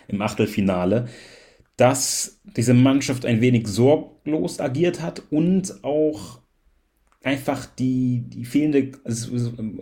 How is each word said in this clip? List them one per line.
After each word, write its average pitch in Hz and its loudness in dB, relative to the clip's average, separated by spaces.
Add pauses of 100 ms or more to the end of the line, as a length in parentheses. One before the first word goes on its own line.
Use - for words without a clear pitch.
im 101 -4
Achtelfinale, 101 0 (680)
dass - 0 (160)
diese 123 4
Mannschaft 131 4
ein 113 0
wenig 120 2
sorglos 151 0
agiert 160 0
hat - -10
und 180 0
auch 151 -2 (840)
einfach 135 -4
die, 127 -2
die - -12
fehlende, 143 0
also, 117 -4 (300)